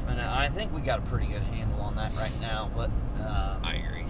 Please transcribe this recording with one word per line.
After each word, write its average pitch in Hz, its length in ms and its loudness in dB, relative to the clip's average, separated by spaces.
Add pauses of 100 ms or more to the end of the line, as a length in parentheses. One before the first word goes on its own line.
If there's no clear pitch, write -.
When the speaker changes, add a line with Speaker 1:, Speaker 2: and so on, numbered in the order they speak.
Speaker 1:
And 123 120 0
I 123 280 2
think 185 240 -2
we 160 80 -2
got 120 180 2
a - 40 -2
pretty - 240 0
good - 160 0
handle 107 380 0
on 104 160 0
that 110 200 0
right 107 240 0
now, 110 360 -2
but, 117 140 2 (300)
uh, 95 440 0
Speaker 2:
I 82 100 0
agree. - 360 -2